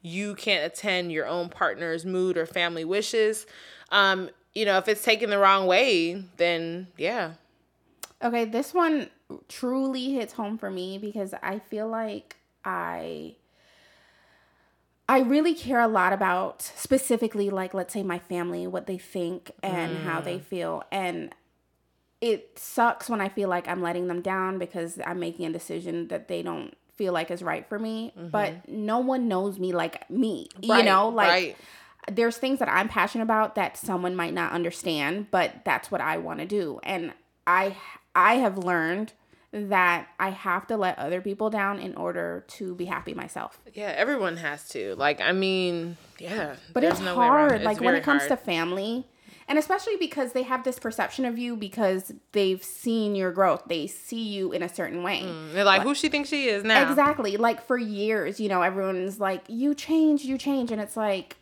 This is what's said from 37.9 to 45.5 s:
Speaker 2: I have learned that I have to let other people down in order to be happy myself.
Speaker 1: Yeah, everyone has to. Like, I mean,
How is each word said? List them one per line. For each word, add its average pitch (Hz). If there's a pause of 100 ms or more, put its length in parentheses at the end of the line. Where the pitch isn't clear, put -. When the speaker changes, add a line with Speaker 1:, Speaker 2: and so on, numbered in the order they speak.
Speaker 2:
I 247
have 214
learned 175 (380)
that 185 (120)
I 190
have 190
to 220
let 185
other 175
people 208
down 202
in 185
order 175
to 185
be 175
happy -
myself. - (140)
Speaker 1:
Yeah, 208
everyone 208
has 151
to. 98
Like, 143
I 127
mean, 180 (220)